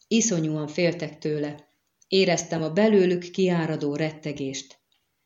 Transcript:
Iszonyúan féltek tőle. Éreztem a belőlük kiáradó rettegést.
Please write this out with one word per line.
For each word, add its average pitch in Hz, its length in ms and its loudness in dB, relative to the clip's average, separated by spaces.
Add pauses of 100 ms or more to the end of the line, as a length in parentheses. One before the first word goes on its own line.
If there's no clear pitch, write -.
Iszonyúan 160 600 0
féltek 165 500 -2
tőle. 147 460 -6 (440)
Éreztem 175 540 2
a 156 80 -4
belőlük 185 600 4
kiáradó 160 640 0
rettegést. 147 840 -6 (480)